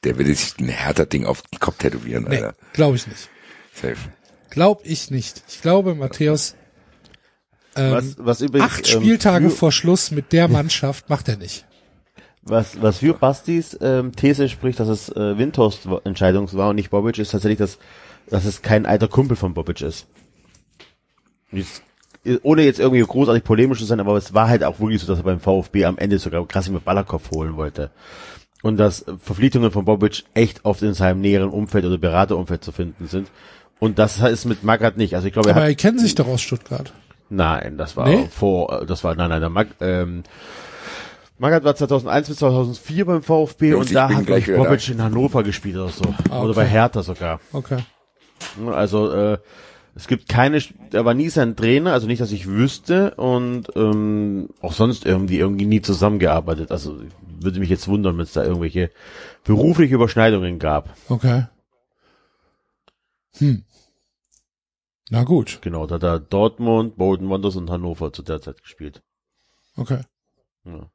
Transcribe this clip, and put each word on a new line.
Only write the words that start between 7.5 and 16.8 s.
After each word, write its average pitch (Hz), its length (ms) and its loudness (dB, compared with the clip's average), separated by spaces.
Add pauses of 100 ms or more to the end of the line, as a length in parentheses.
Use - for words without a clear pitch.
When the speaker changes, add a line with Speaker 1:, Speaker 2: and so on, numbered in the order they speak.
Speaker 2:
ähm, 135 160 0
Speaker 3:
Was, 131 280 -2
was 120 220 -2
übrigens, 139 300 2
Speaker 2:
acht - 220 -2
Speaker 3:
ähm, 110 80 2
Speaker 2:
Spieltage 196 480 4
Speaker 3:
für - 60 0
Speaker 2:
vor 160 160 2
Schluss - 400 2
mit 143 200 -4
der 165 160 4
Mannschaft 143 600 0
macht 147 180 -2
er 110 100 -4
nicht. - 280 -14 (760)
Speaker 3:
Was, 110 380 -2
was 107 180 2
für 156 140 2
Bastis, 156 680 -2
ähm, 131 340 0
These 139 340 2
spricht, 127 300 -4
dass 110 100 0
es, 107 200 -2
äh, 104 280 -2
Windhorst 113 520 0
wa-, 92 140 -2
Entscheidung 95 500 0
war 98 160 0
und 101 60 -2
nicht 101 160 -4